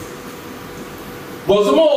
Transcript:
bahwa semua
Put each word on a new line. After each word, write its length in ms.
bahwa 160
semua 240